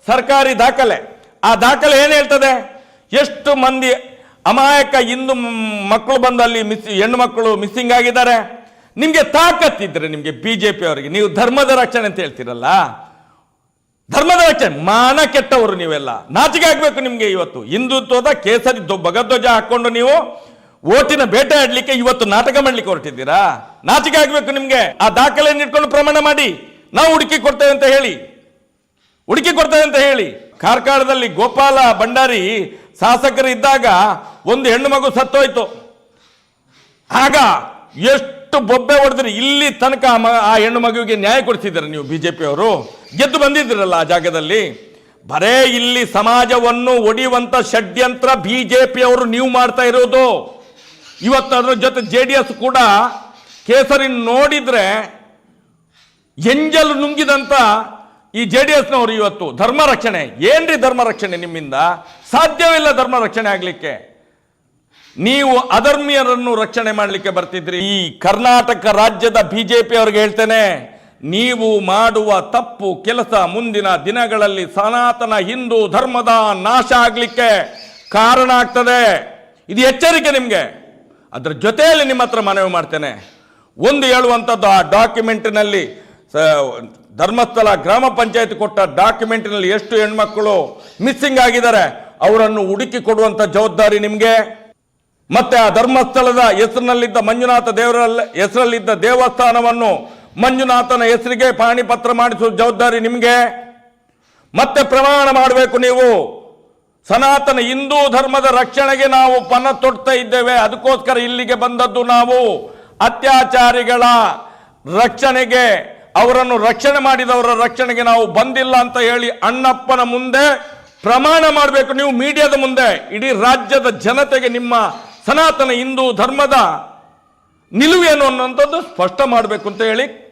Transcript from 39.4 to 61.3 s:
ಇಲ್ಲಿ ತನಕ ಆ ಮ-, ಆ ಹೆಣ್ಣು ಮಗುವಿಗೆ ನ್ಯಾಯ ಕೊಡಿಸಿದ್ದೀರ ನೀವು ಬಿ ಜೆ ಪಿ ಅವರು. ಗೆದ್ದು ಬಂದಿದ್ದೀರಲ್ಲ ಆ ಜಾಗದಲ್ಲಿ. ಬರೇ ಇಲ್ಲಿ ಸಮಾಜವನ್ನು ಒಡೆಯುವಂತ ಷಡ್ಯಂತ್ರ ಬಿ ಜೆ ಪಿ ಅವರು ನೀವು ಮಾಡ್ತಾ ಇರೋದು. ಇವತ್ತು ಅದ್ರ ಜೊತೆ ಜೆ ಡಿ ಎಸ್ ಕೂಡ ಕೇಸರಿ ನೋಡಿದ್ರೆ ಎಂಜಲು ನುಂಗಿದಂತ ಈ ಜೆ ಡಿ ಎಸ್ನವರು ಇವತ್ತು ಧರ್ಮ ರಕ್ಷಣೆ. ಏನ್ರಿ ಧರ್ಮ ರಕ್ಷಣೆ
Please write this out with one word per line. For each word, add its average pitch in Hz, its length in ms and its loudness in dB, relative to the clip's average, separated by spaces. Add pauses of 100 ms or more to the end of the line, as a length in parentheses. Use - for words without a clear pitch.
ಇಲ್ಲಿ 285 260 0 (140)
ತನಕ 262 220 0 (100)
ಆ 226 100 4
ಮ-, 233 260 2
ಆ 220 40 4 (100)
ಹೆಣ್ಣು 233 220 0
ಮಗುವಿಗೆ 226 380 -2
ನ್ಯಾಯ 233 240 2
ಕೊಡಿಸಿದ್ದೀರ 180 460 -4
ನೀವು 147 160 -10
ಬಿ 160 140 -6
ಜೆ 170 140 -2
ಪಿ 160 120 -8
ಅವರು. 190 220 0 (480)
ಗೆದ್ದು 277 240 0
ಬಂದಿದ್ದೀರಲ್ಲ 226 580 0
ಆ 156 100 -2
ಜಾಗದಲ್ಲಿ. 170 500 -2 (640)
ಬರೇ 180 280 0 (240)
ಇಲ್ಲಿ 247 260 -2 (120)
ಸಮಾಜವನ್ನು 240 800 2 (140)
ಒಡೆಯುವಂತ 247 460 -2 (160)
ಷಡ್ಯಂತ್ರ 247 580 -2 (180)
ಬಿ 240 100 -2 (140)
ಜೆ 254 100 4 (140)
ಪಿ 247 140 0
ಅವರು 247 260 2
ನೀವು 262 120 0 (120)
ಮಾಡ್ತಾ 247 320 0
ಇರೋದು. 254 340 2 (1000)
ಇವತ್ತು 269 320 0
ಅದ್ರ 254 140 0 (120)
ಜೊತೆ 254 160 -2 (100)
ಜೆ 247 140 2
ಡಿ 262 140 -2
ಎಸ್ 254 140 -4 (120)
ಕೂಡ 262 120 0 (880)
ಕೇಸರಿ 269 420 2 (220)
ನೋಡಿದ್ರೆ 262 540 0 (1500)
ಎಂಜಲು 302 640 0
ನುಂಗಿದಂತ 285 520 -2 (800)
ಈ 226 80 -6 (100)
ಜೆ 254 160 2
ಡಿ 302 120 0
ಎಸ್ನವರು 240 400 0
ಇವತ್ತು 202 260 -4 (160)
ಧರ್ಮ 254 200 0 (100)
ರಕ್ಷಣೆ. 214 300 -2 (300)
ಏನ್ರಿ 330 240 2 (100)
ಧರ್ಮ 247 240 0
ರಕ್ಷಣೆ 202 340 -6